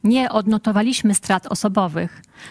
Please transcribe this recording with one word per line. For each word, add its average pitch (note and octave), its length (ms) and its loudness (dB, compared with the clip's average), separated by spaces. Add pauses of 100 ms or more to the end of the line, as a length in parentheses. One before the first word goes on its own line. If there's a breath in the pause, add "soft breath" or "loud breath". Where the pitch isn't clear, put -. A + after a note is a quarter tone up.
Nie B3+ 260 2
odnotowaliśmy G#3+ 840 0
strat - 320 -2
osobowych. F3+ 760 -2 (280 loud breath)